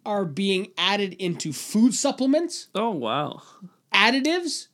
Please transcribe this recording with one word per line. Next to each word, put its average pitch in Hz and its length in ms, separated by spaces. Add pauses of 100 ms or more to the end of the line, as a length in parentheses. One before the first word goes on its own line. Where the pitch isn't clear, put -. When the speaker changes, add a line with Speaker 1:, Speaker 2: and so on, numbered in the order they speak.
Speaker 1:
are 202 200
being 190 520
added 196 360
into 170 400
food 220 400
supplements. 277 800
Speaker 2:
Oh, 226 160
wow. 135 500 (520)
Speaker 1:
Additives. 277 800